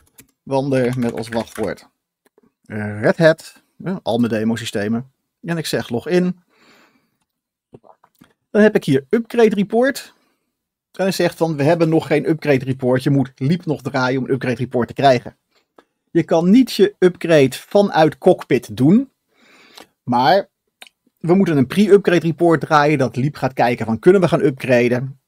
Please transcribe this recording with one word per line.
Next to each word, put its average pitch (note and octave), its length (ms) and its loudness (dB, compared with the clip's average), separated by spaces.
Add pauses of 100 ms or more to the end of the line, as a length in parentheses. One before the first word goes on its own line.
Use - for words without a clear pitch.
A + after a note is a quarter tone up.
(440)
Wander C3 560 -2
met A#2 140 -4
als A2+ 160 -10
wachtwoord A2 600 -8 (760)
Red G#2+ 520 -4
Hat, - 460 0 (140)
ja, F3 260 -8
al A#2 140 -2
mijn A#2+ 140 0
demosystemen. A2+ 800 -6 (300)
En E3+ 160 -6
ik D#3 80 -6
zeg A#2+ 240 -6
login. F3+ 560 -4 (2000)
Dan G#3 100 2
heb G#3+ 140 4
ik - 80 -2
hier C3+ 260 0
upgrade A3+ 460 0
report. A3+ 600 -2 (760)
En F#3 120 -6
hij F#3+ 80 -2
zegt F3 260 -2
van, E3 180 -2
"We C#3 80 -2
hebben E3 260 2
nog D#3+ 180 0
geen D#3 220 0
upgrade C#3+ 360 0
report. B2+ 380 -2
Je D3+ 60 0
moet C#3 260 0
Leap E3 300 -4
nog D3 160 -6
draaien B2+ 380 -4
om B2 60 -6
een - 80 -2
upgrade B2 220 -4
report A#2+ 320 -4
te - 60 -14
krijgen." C3 440 0 (720)
Je E3+ 120 0
kan F3 260 0
niet B3+ 240 4
je - 260 0
upgrade E3 560 2
vanuit D#3+ 640 0
Cockpit C3+ 600 0
doen. G3 340 2 (920)
Maar C3+ 460 0 (680)
we E3+ 160 0
moeten F3 240 2
een C3 100 2
pre-upgrade F3+ 600 2
report E3 340 0
draaien D3+ 360 2
dat B2+ 180 -2
Leap C3+ 200 -4
gaat C3 180 -6
kijken A#2+ 320 0
van, A2+ 140 -4
"Kunnen F#3 220 6
we F3 60 2
gaan - 160 -2
upgraden?" B2+ 840 0